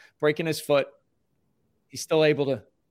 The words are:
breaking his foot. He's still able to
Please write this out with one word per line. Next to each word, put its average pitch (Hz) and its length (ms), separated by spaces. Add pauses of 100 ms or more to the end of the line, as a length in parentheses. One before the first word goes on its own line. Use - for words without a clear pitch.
(200)
breaking 151 260
his 156 160
foot. 143 260 (1000)
He's 135 120
still 156 220
able 147 220
to 127 180 (280)